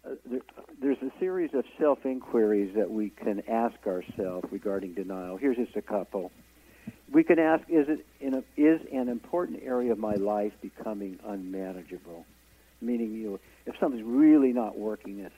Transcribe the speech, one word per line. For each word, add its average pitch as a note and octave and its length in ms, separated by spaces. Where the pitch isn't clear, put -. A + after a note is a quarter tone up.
Uh, - 40
there, F3+ 140
there's - 220
a C3+ 160
series F#3 360
of B2 100
self-inquiries A#2 960
that G2 140
we G#2+ 200
can G#2 380
ask A2+ 260
ourselves F#2 640
regarding G2 440
denial. F#2 420
Here's B2 200
just A#2 200
a G#2 60
couple. F#2+ 480
We D#3+ 120
can E3 140
ask, D#3+ 300
"Is D3+ 200
it D#3 160
in C3+ 140
a, C3 80
is D#3 240
an B2+ 160
important F3 560
area B2 280
of G#2 60
my G#2+ 160
life G#2 460
becoming G2+ 680
unmanageable?" F#2 1000
Meaning, A#2 340
you A2 160
know, G2 100
if - 120
something's B2+ 240
really C3+ 500
not A2+ 260
working G#2 420
and G2 160